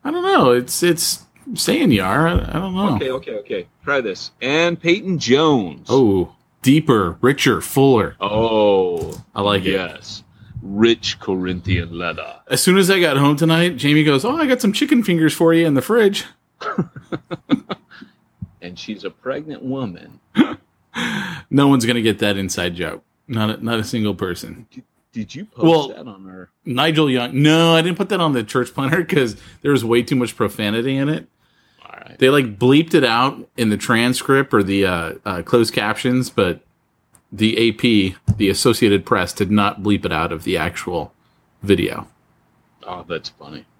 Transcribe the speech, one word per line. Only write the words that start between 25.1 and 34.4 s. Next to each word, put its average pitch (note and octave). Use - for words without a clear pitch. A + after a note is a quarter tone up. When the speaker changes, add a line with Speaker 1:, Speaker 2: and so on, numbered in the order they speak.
Speaker 2:
did A2
you G3+
post -
Speaker 1:
Well, D#3+
Speaker 2:
that -
on F#2+
our F#2
Speaker 1:
Nigel D3+
Young. B2+
No, E3
I E3
didn't F3
put F#3+
that F#3+
on D#3
the A#2
Church B2
Planter D#3
'cause B2+
there C#3+
was A#2+
way A#2
too C3
much A#2+
profanity A2+
in C#3
it. -
Speaker 2:
All -
right. -
Speaker 1:
They, C3
like, B2+
bleeped C#3+
it C#3
out A#2+
in A#2
the G#2
transcript B2